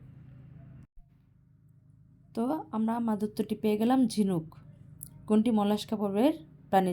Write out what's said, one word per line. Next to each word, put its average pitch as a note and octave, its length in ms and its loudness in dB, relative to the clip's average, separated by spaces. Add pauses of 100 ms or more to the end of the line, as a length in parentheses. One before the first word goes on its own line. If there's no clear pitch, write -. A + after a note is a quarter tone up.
(2250)
তো A3+ 120 -4 (280)
আমরা A3 240 -2
আমাদের A3 300 -2
উত্তরটি G#3+ 300 -4
পেয়ে G#3+ 220 0
গেলাম A#3+ 280 2
ঝিনুক। F#3+ 400 0 (800)
কোনটি G#3+ 240 2
মলাস্কা G#3 460 0
পর্বের G#3 380 2 (320)
প্রাণী? F#3 260 2